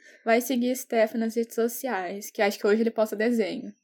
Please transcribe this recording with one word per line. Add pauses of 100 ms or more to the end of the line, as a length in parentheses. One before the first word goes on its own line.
(260)
Vai
seguir
Steph
nas
redes
sociais,
que
acho
que
hoje
ele
posta
desenho. (120)